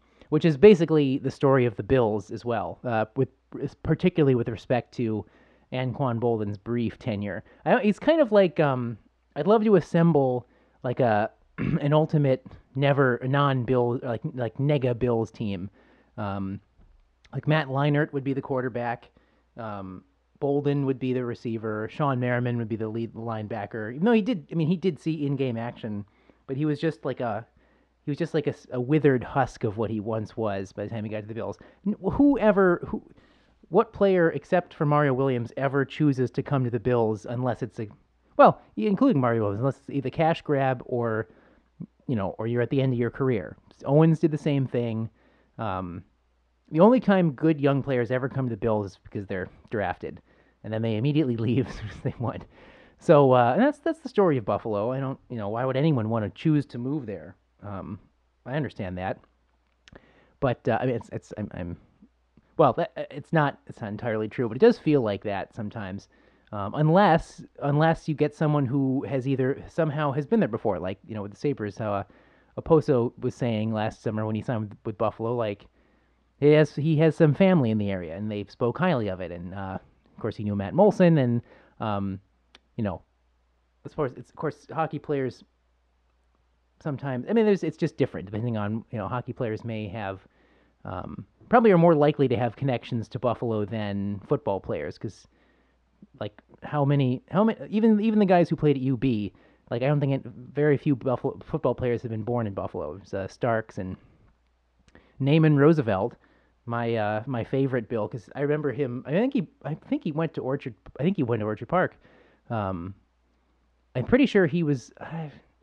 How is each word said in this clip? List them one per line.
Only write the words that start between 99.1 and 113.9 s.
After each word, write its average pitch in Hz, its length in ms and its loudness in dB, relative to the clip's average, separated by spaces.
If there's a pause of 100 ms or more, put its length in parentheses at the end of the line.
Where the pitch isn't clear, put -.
like, 117 120 -4
I 127 40 0
don't 147 140 2
think 139 120 0
it, 135 120 -4
very 139 520 0
few 143 200 0
Buffalo, 127 480 -4
football 131 320 -2
players 120 260 -2
have 117 80 -10
been 110 140 -6
born 120 240 -2
in 98 40 -6
Buffalo. 90 440 -8
It's, 101 180 -12
uh, 95 140 -6
Starks 113 500 -4
and 92 180 -8 (1200)
Naaman 151 360 6
Roosevelt, 123 600 4 (480)
my, 117 300 -4
uh, 107 320 -2
my 123 160 -4
favorite 131 460 -2
Bill, 107 180 -4
'cause - 300 -14
I 131 40 -8
remember 147 300 -2
him, 123 340 -6
I 123 60 -10
think 214 220 0
he, 185 160 -4 (160)
I 147 100 -6
think - 300 -6
he 170 80 -4
went 160 220 -4
to - 80 -6
Orchard, 131 320 -6 (260)
I - 20 -4
think 190 140 0
he 143 80 0
went 117 160 0
to 104 60 -4
Orchard 107 220 -6
Park. 170 280 0 (540)
Um, 95 440 -6 (1040)